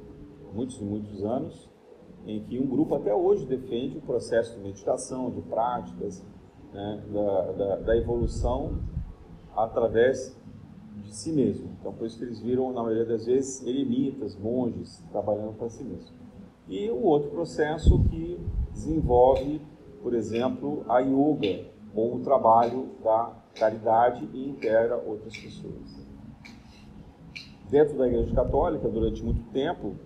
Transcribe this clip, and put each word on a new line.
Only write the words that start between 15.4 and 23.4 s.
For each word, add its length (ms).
para 120
si 140
mesmo. 320
E 200
o 120
outro 300
processo 760
que 340
desenvolve, 880
por 100
exemplo, 760
a 120
yoga, 640
ou 220
o 20
trabalho 720
da 300